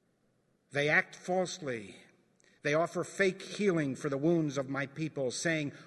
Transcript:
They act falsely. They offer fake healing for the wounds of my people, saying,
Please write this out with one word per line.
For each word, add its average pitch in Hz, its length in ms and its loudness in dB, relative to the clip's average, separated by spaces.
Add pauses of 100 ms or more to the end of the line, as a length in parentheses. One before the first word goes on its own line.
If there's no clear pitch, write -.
(720)
They 143 180 0
act 180 280 2
falsely. 139 800 -4 (640)
They 147 100 0
offer 165 320 0
fake 185 380 0
healing 165 520 2
for 151 140 -4
the 139 80 -2
wounds 156 400 2
of 139 140 -2
my 139 160 -2
people, 143 440 -4
saying, 156 420 0 (140)